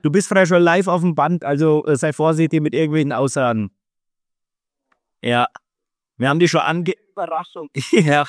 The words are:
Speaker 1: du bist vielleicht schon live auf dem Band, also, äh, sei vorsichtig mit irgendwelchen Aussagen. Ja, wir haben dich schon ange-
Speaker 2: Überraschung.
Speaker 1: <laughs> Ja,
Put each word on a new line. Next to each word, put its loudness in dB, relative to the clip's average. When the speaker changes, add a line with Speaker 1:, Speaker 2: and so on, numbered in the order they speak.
Speaker 1:
du 0
bist 0
vielleicht 2
schon 4
live 2
auf -2
dem 0
Band, -2
also, 0
äh, 0
sei -2
vorsichtig 0
mit -2
irgendwelchen 0
Aussagen. -2
Ja, 0
wir 0
haben 0
dich 4
schon 0
ange- -4
Speaker 2:
Überraschung. -10
Speaker 1:
<laughs> -8
Ja, 4